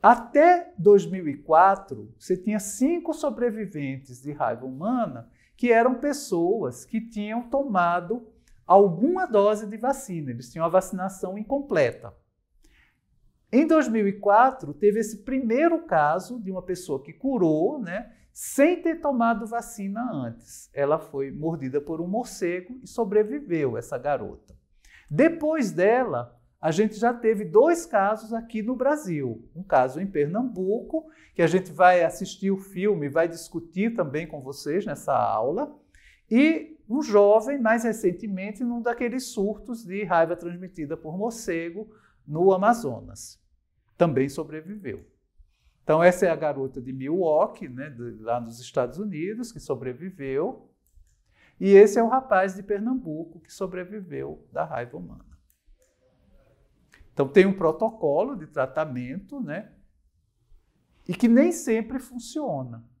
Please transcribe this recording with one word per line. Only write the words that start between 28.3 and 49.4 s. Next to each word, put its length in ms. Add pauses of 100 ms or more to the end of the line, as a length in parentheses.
aqui 280
no 140
Brasil. 800
Um 80
caso 380
em 60
Pernambuco, 1000 (240)
que 80
a 60
gente 240
vai 320
assistir 480
o 60
filme, 500
vai 200
discutir 640
também 320
com 160
vocês 440
nessa 280
aula, 640 (520)
e 480 (120)
um 120
jovem, 580
mais 240
recentemente, 800
num 180
daqueles 460
surtos 560
de 200
raiva 320
transmitida 600
por 200
morcego 720 (380)
no 240
Amazonas. 880 (560)
Também 300
sobreviveu. 760 (800)
Então, 200
essa 220
é 40
a 60
garota 460
de 100
Milwaukee, 800
né, 200
de, 340
lá 160
nos 200
Estados 380
Unidos, 540